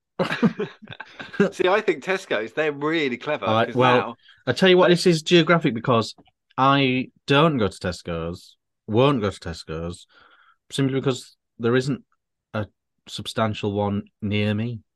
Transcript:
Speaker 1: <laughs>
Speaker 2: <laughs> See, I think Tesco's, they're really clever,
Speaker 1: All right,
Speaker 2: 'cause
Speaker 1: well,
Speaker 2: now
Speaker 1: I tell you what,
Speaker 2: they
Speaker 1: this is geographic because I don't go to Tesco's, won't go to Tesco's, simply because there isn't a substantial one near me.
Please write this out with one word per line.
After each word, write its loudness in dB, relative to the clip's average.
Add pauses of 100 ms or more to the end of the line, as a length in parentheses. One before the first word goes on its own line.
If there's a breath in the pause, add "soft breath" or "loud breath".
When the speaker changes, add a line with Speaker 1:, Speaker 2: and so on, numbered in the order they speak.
(200)
Speaker 1:
<laughs> -
Speaker 2:
<laughs> -4
See, 0
I 2
think -2
Tesco's, -4
they're -2
really -2
clever, -6
Speaker 1:
All 0
right, 2
Speaker 2:
'cause -8
Speaker 1:
well, 4
Speaker 2:
now -4 (300 soft breath)
Speaker 1:
I -2
tell 4
you 6
what, 6
Speaker 2:
they 4
Speaker 1:
this 0
is 4
geographic 2
because 0 (440)
I 2 (160)
don't 4
go 2
to -12
Tesco's, -8 (320)
won't 2
go 0
to -12
Tesco's, -10 (640 soft breath)
simply -2
because -4 (240)
there 0
isn't -2 (500)
a -6 (400)
substantial -4
one -2 (180)
near 0
me. -4 (160)